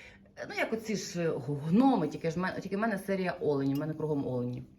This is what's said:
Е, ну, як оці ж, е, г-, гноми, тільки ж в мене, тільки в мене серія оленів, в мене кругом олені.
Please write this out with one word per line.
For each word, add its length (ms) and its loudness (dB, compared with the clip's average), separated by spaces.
Е, 120 -10
ну, 60 -10
як 180 0
оці 240 -2
ж, 260 -4
е, 60 2
г-, 380 -2
гноми, 420 6
тільки 220 -2
ж 60 -6
в 20 -2
мене, 220 -4
тільки 160 -6
в 40 -2
мене 180 0
серія 420 -2
оленів, 360 2
в 40 0
мене 140 -4
кругом 320 -2
олені. 360 -4